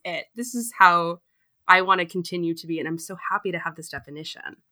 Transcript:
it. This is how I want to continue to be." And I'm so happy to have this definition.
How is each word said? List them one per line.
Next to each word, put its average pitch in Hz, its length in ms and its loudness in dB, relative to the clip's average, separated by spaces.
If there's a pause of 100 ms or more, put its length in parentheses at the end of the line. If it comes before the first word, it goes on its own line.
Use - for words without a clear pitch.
it. 170 200 -8 (100)
This 240 200 -8
is 233 240 -6
how 175 400 6 (480)
I 185 140 8
want 185 180 4
to 175 80 2
continue 175 480 -4
to 170 100 -16
be." 160 140 -4
And 160 80 -4
I'm 165 100 -4
so 175 200 -12 (140)
happy 196 200 -2
to 170 80 -4
have 160 160 -6
this 160 140 -14
definition. - 680 -12 (140)